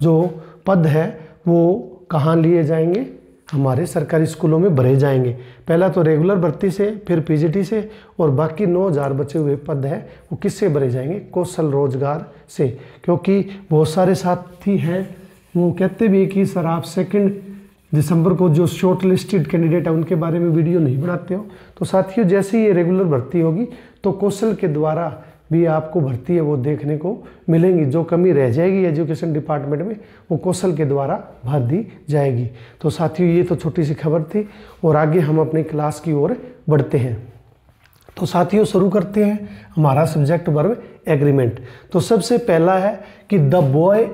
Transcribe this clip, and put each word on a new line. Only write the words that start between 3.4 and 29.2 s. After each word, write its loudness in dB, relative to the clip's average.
हमारे 0
सरकारी 0
स्कूलों 0
में 2
भरे 4
जाएंगे। 2
पहला 2
तो 0
रेगुलर 2
भर्ती -2
से, -2
फिर 0
पीजीटी 0
से, -4
और 2
बाकी -2
नौ 0
हजार -2
बचे -4
हुए -2
पद -6
हैं -6
वो -8
किससे -2
भरे 0
जाएंगे, -4
कौशल -4
रोजगार -2
से। -4
क्योंकि 0
बहुत 4
सारे 2
साथी -2
हैं -2
वो 2
कहते 0
भी 4
कि 0
"सर -2
आप -2
सेकंड -2
दिसंबर 2
को 2
जो 4
शॉर्ट 0
लिस्टेड 0
candidate 0
है 0
उनके -2
बारे -2
में 0
video 2
नहीं 0
बनाते -6
हो।" -6
तो -4
साथियों 0
जैसे 2
ही 4
ये 4
regular 2
भर्ती -2
होगी 0
तो 0
कौशल -2
के -2
द्वारा -2
भी 4
आपको 0
भर्ती -2
है 2
वो 0
देखने -2
को -4
मिलेंगी। 4
जो 0
कमी 2
रह 2
जाएगी 2
education -2